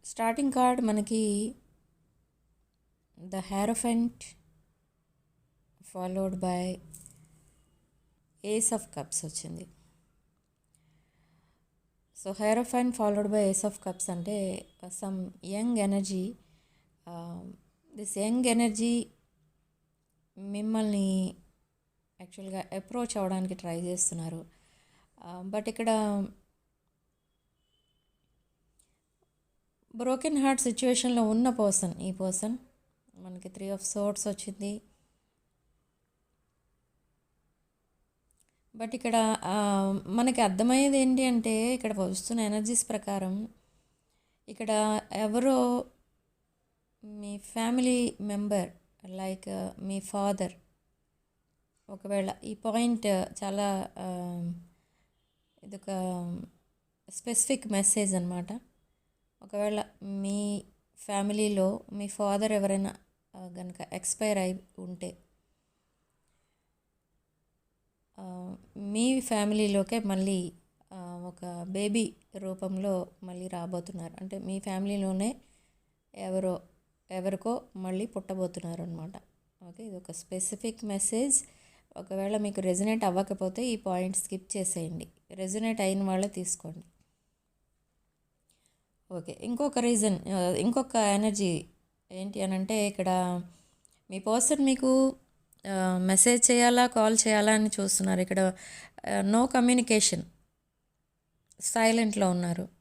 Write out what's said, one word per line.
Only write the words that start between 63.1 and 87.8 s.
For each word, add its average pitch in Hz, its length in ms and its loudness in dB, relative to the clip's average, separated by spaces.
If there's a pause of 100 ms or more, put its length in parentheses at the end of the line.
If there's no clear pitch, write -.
uh, 185 220 -14
గనుక 180 180 -12 (160)
ఎక్స్పైర్ 202 460 -2
అయి 185 220 -2 (180)
ఉంటే, 180 400 -12 (3000)
uh, 185 380 -12 (200)
మీ 220 440 2
ఫ్యామిలీలోకే 208 800 2
మళ్ళీ, 190 540 0 (400)
uh, 175 340 -12
ఒక 175 360 -12
బేబీ 202 520 0 (220)
రూపంలో 190 720 -4 (160)
మళ్ళీ 180 260 -12
రాబోతున్నారు. 175 720 -8
అంటే, 190 180 -10
మీ 196 220 -6
ఫ్యామిలీలోనే 196 760 -2 (800)
ఎవరో, 185 480 -2 (480)
ఎవరికో 190 520 -4 (140)
మళ్ళీ 185 300 -4
పుట్టబోతున్నారు 175 760 -6
అనమాట. 165 300 -10 (520)
ఓకే, 190 220 -18
ఇది 196 100 -12
ఒక 180 140 -14
స్పెసిఫిక్ 202 720 -8
మెసేజ్. 220 600 0 (520)
ఒకవేళ 196 400 -4
మీకు 202 240 -2
రెజొనేట్ 202 440 0
అవ్వకపోతే 190 640 -2
ఈ 233 100 0
పాయింట్ 185 400 -2
స్కిప్ - 400 -6
చేసేయండి. 170 520 -4 (220)
రెజొనేట్ 214 500 -4
అయిన 196 220 2
వాళ్ళే 190 260 0
తీసుకోండి. 170 560 -8 (2250)